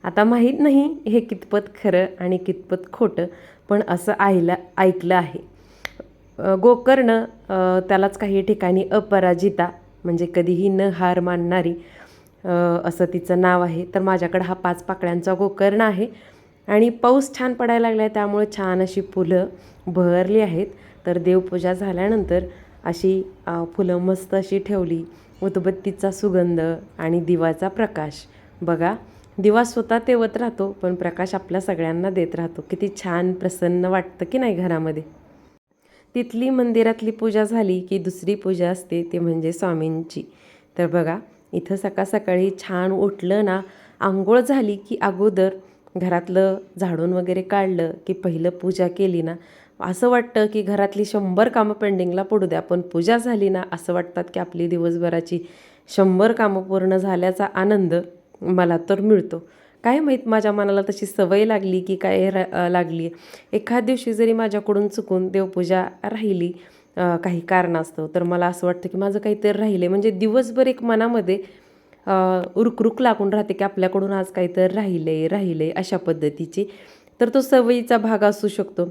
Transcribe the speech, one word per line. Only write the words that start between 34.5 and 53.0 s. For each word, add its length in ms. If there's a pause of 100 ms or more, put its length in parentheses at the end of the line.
घरामध्ये? 480 (1120)
तिथली 340
मंदिरातली 640
पूजा 320
झाली 380
की 160
दुसरी 380
पूजा 340
असते, 340
ती 160
म्हणजे 320
स्वामींची. 800 (460)
तर 100
बघा, 300 (340)
इथं 240
सकाळ 280
सकाळी 560
छान 320
उठलं 540
ना, 160 (380)
आंघोळ 400
झाली 360
की 260
अगोदर 480 (480)
घरातलं 600 (200)
झाडून 360
वगैरे 280
काढलं 500 (160)
की 60
पहिलं 360
पूजा 380
केली 340
ना, 140 (460)
असं 280
वाटतं 360
की 160
घरातली 440
शंभर 440
कामं 240
पेंडिंगला 500
पडू 220
द्या, 140
पण 220
पूजा 360